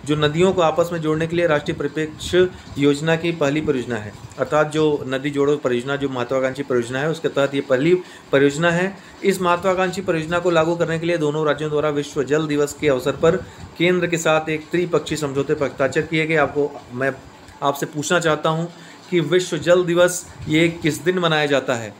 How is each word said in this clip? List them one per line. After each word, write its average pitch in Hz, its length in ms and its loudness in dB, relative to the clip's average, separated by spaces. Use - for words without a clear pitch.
जो 147 100 0
नदियों 156 380 2
को 185 80 0
आपस 165 320 2
में 165 80 -4
जोड़ने 156 260 -2
के 170 80 -6
लिए 170 120 2
राष्ट्रीय 151 300 -2
परिप्रेक्ष्य 156 720 -2
योजना 143 380 2
की 170 160 -2
पहली 151 300 0
परियोजना 123 340 -2
है। 104 180 -8
अर्थात 151 320 2
जो 151 360 0
नदी 131 220 -4
जोड़ो 143 280 2
परियोजना, 131 380 -2
जो 139 140 -2
महत्वाकांक्षी 131 540 -2
परियोजना 123 360 -2
है, 156 100 -2
उसके 147 180 -4
तहत 139 280 0
ये 139 60 0
पहली 139 340 4
परियोजना 143 400 4
है। 185 260 -2
इस 185 180 2
महत्वाकांक्षी 180 600 0
परियोजना 170 380 -2
को 175 100 0
लागू 165 260 2
करने 160 240 -2
के 165 60 -6
लिए 170 120 0
दोनों 151 280 0
राज्यों 147 260 0
द्वारा 147 180 0
विश्व 143 340 -2
जल 151 240 0
दिवस 147 260 0
के 151 140 -2
अवसर 135 240 2
पर 165 240 2
केंद्र 175 300 2
के 165 100 0
साथ 156 320 2
एक 156 220 -6
त्रिपक्षीय 165 460 -2
समझौते 139 380 -2
पर 143 100 -2
हस्ताक्षर 135 360 0
किए 160 260 -2
गए। 160 80 0
आपको, 143 460 0
मैं 131 180 -2
आपसे 143 220 -2
पूछना 151 340 -2
चाहता 160 300 0
हूँ 165 240 -2
कि 175 100 2
विश्व 170 380 0
जल 175 260 4
दिवस 175 480 2
ये 160 220 4
किस 165 320 -2
दिन 185 180 0
मनाया 156 260 2
जाता 135 300 0
है? 110 240 -8